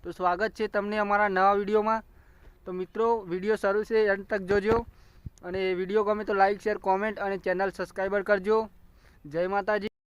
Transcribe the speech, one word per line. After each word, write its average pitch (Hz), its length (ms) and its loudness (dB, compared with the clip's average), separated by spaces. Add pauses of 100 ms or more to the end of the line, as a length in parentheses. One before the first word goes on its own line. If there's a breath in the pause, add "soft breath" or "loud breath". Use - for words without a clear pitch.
તો 175 100 -12
સ્વાગત 180 440 0
છે 214 120 -4
તમને 208 360 -2
અમારા 202 240 2
નવા 190 320 4
વીડિયોમાં. 214 420 0 (640 soft breath)
તો 185 80 -10
મિત્રો, 208 380 -2 (200)
વીડિયો 196 260 0
શરૂ 202 280 0
છે, 220 240 2
અંત 196 200 -2
તક 196 140 -2
જોજો 202 380 2 (640 loud breath)
અને 180 180 -6 (140)
વીડિયો 190 300 0
ગમે 208 200 0
તો 196 160 0
લાઈક, 196 200 4
શેર, 208 180 -2
કોમેન્ટ 196 480 -2
અને 196 120 -4
ચેનલ 185 320 -2
સબસ્ક્રાઈબર 196 520 -4
કરજો. 208 360 2 (680 soft breath)
જય 165 240 -4
માતાજી. 202 460 -2 (120)